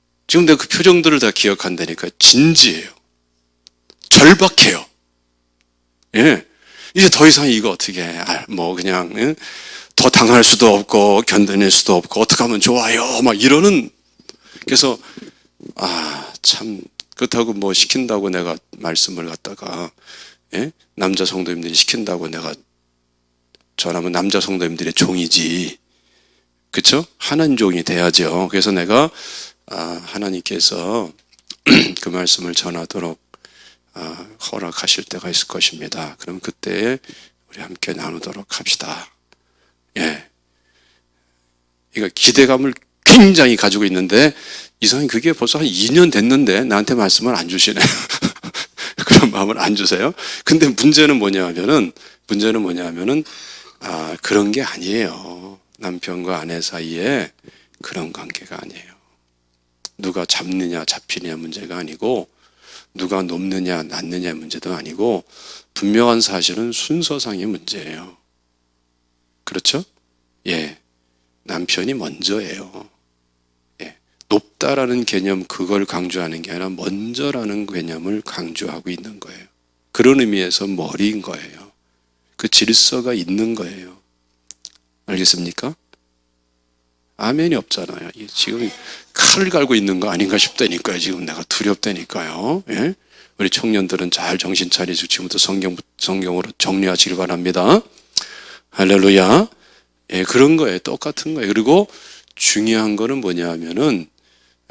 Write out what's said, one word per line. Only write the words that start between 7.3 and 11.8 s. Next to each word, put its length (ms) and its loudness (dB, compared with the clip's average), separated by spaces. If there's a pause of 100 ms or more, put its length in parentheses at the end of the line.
이거 200 2
어떻게 340 -6
해. 160 -8
아, 300 -6
뭐 260 -4
그냥, 420 -4
예? 180 -2 (600)
더 140 4
당할 340 8
수도 300 8
없고 520 4
견뎌낼 460 4
수도 240 4